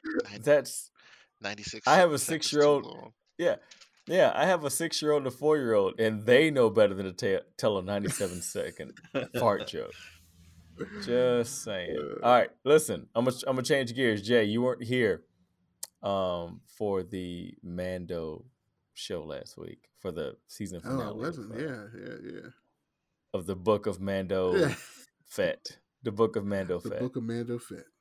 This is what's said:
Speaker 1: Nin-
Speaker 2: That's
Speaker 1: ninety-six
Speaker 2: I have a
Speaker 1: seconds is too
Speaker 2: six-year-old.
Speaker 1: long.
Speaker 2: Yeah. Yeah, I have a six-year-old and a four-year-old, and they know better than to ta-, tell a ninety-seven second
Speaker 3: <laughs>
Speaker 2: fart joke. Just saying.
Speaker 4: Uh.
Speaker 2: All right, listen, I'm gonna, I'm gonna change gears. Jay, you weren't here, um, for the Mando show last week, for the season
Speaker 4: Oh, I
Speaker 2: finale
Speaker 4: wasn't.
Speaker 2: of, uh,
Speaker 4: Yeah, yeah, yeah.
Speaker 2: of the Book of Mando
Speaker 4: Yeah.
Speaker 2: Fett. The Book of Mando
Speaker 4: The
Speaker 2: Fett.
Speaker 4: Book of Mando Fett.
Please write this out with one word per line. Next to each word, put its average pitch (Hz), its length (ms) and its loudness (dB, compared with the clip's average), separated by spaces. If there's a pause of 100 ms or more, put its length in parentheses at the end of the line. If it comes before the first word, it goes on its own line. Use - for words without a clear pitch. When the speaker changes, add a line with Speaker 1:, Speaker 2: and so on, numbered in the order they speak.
Speaker 1:
Nin- 190 380 -6
Speaker 2:
That's - 480 0 (500)
Speaker 1:
ninety-six 104 480 -8
Speaker 2:
I 151 80 8
have 175 160 6
a 139 60 -2
Speaker 1:
seconds 156 280 -2
is - 40 -2
too 147 60 0
Speaker 2:
six-year-old. 147 280 4
Speaker 1:
long. - 280 -16 (240)
Speaker 2:
Yeah. 165 200 0 (500)
Yeah, 160 300 6
I 147 100 2
have 180 180 2
a 139 60 -2
six-year-old 151 540 0
and - 20 -2
a 123 100 -4
four-year-old, 120 640 2
and 110 280 0
they 143 260 8
know 123 180 6
better 101 240 6
than 95 180 -6
to - 0 -
ta-, 95 320 0 (120)
tell 107 220 0
a 92 40 -4
ninety-seven 95 600 -4
second - 500 -8 (220)
Speaker 3:
<laughs> 127 240 -4
Speaker 2:
fart 107 280 2
joke. 60 280 -10 (1080)
Just 123 600 2
saying. 95 340 -6
Speaker 4:
Uh. - 260 -8
Speaker 2:
All 120 140 8
right, - 120 2 (140)
listen, 135 520 4
I'm 120 80 2
gonna, 123 120 2 (120)
I'm 135 80 0
gonna 127 100 -2
change 131 300 0
gears. 113 260 2
Jay, 113 220 4
you 110 180 2
weren't 123 220 -2
here, 113 400 2 (800)
um, 90 560 -2 (180)
for 98 240 -2
the 90 500 -8 (120)
Mando 87 800 -6 (500)
show 87 300 -10
last 73 340 -14
week, - 300 -16 (100)
for 92 140 -8
the 78 240 -8 (100)
season 104 380 -12
Speaker 4:
Oh, 110 40 -10
I - 100 -8
Speaker 2:
finale 107 200 -8
Speaker 4:
wasn't. 127 340 -10
Speaker 2:
of, 110 60 -12
uh, - 60 -8
Speaker 4:
Yeah, 123 200 -10 (160)
yeah, - 320 -14
yeah. - 160 -16 (840)
Speaker 2:
of 90 120 -6
the 92 100 -4
Book 104 320 0
of 90 120 -6
Mando 95 560 0
Speaker 4:
Yeah. 143 180 2 (500)
Speaker 2:
Fett. - 540 -4 (260)
The 117 80 -4
Book 110 240 2
of 101 80 -4
Mando 95 340 -2
Speaker 4:
The - 120 -8
Speaker 2:
Fett. 92 100 -6
Speaker 4:
Book 127 160 -4
of 120 80 -4
Mando 117 340 -6
Fett. - 280 -16 (140)